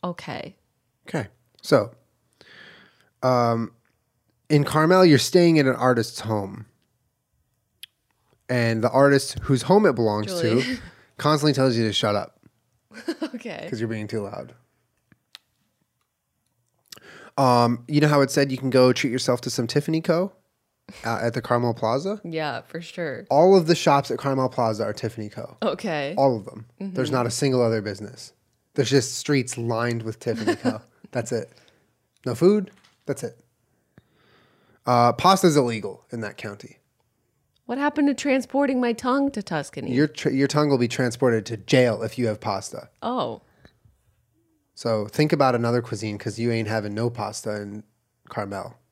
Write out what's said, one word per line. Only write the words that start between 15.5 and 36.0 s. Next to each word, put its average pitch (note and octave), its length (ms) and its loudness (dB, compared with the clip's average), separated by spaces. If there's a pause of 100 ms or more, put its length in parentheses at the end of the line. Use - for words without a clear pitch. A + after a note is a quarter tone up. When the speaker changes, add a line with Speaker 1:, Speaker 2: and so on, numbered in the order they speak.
Speaker 2:
Um, A#2+ 500 2
you D3 140 2
know D3+ 60 4
how D3 140 4
it C3+ 100 2
said C#3 200 0
you C3 60 -6
can C3 120 -4
go B2+ 240 6
treat A#2+ 180 -2
yourself A#2+ 300 -2
to - 80 -8
some A#2+ 160 -4
Tiffany D#3+ 360 -2
Co, F3+ 320 -2 (680)
uh, A2+ 180 -4
at A#2 120 -2
the A#2+ 80 -6
Carmel A#2+ 320 0
Plaza? C#3+ 500 -4
Speaker 1:
Yeah, D#3 380 -8
for - 200 -14
sure. D#3+ 500 -10
Speaker 2:
All E3+ 240 6
of E3+ 120 4
the E3 80 4
shops C#3+ 360 2
at B2 80 -4
Carmel C3+ 300 0
Plaza A2+ 340 -2
are G#2 100 -4
Tiffany G#2+ 360 -8
Co. - 340 -16
Speaker 1:
Okay. D#3 540 -4
Speaker 2:
All C3+ 200 2
of F#2+ 80 -10
them. G#2 200 -16 (140)
There's F#3 300 -6
Speaker 1:
Mm-hmm. C3 60 -2
Speaker 2:
not B2 100 0
a A#2 60 -4
single B2+ 320 0
other A2+ 180 0
business. G2+ 520 -12 (420)
There's B2 140 -2
just C3 280 0
streets C3 400 -2
lined A#2 460 -2
with A2 160 -10
Tiffany A2+ 360 -4
Co. A2+ 260 -6 (140)
Speaker 1:
<laughs> - 160 -20
Speaker 2:
That's A#2 200 -6
it. A#2+ 200 -6 (720)
No A#2+ 100 -4
food. F#3+ 360 2 (340)
That's - 180 -8
it. A2+ 140 -12 (1500)
Uh, A#2+ 280 6
pasta's F3+ 440 4
illegal A2 540 -2